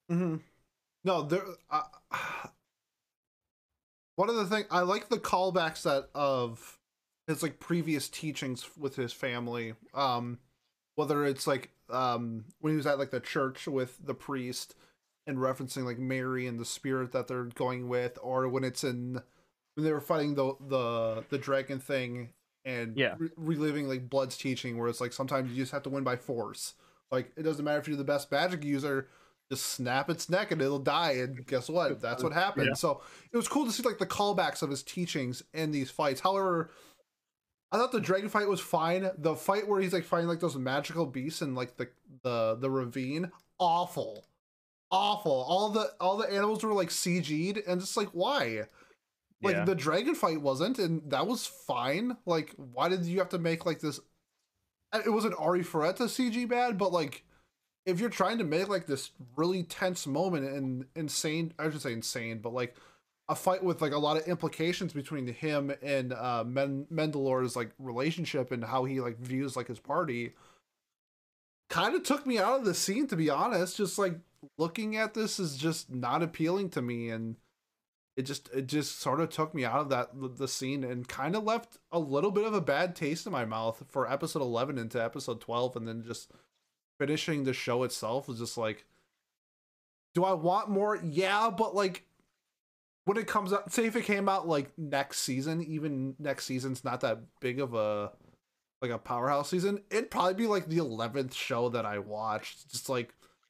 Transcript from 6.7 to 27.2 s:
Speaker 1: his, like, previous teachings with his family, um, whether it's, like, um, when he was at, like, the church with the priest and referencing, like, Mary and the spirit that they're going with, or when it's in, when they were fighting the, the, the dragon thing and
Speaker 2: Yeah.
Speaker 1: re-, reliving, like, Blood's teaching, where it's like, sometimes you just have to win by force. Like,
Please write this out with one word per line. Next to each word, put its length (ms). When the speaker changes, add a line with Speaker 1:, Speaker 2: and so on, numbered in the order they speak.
Speaker 1:
his, 160
like, 160
previous 500
teachings 680
with 180
his 180
family, 600
um, 460
whether 300
it's, 200
like, 260
um, 560
when 120
he 60
was 100
at, 120
like, 120
the 80
church 480
with 360
the 120
priest 600
and 100
referencing, 480
like, 140
Mary 480
and 120
the 60
spirit 460
that 160
they're 180
going 440
with, 320
or 260
when 160
it's 200
in, 380
when 100
they 60
were 100
fighting 340
the, 240
the, 680
the 80
dragon 420
thing 540
and 320
Speaker 2:
Yeah. 220
Speaker 1:
re-, 160
reliving, 520
like, 220
Blood's 280
teaching, 400
where 120
it's 120
like, 120
sometimes 380
you 60
just 160
have 100
to 60
win 140
by 120
force. 580
Like, 260